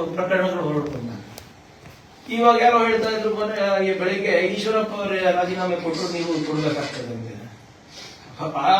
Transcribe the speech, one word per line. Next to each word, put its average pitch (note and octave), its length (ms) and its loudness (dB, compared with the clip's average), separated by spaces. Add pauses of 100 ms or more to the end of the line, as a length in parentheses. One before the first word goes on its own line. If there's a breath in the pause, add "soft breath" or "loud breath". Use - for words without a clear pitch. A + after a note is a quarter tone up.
(160)
ಪ್ರಕರಣಗಳು F3+ 460 0
ಹೊರಡ್ಕೊಂಡ, D3 500 -4 (1200)
ಇವಾಗ A#3 300 6
ಯಾರೋ A#3+ 180 8
ಹೇಳ್ತಾ A3 300 2
ಇದ್ರು G#3+ 260 -2
ಮೊನ್ನೆ, G3+ 520 0
ಈ F#3+ 120 0
ಬೆಳಿಗ್ಗೆ, F#3+ 320 0
"ಈಶ್ವರಪ್ಪ G#3 600 2
ಅವರೇ G3 280 -2
ರಾಜೀನಾಮೆ F3+ 560 0
ಕೊಟ್ರು, E3 380 -4
ನೀವು E3+ 320 -2
ಕೊಡ್ಬೇಕಾಗ್ತದೆ" C#3+ 680 -4
ಅಂತ. - 1400 -12
ಆ, F3+ 240 4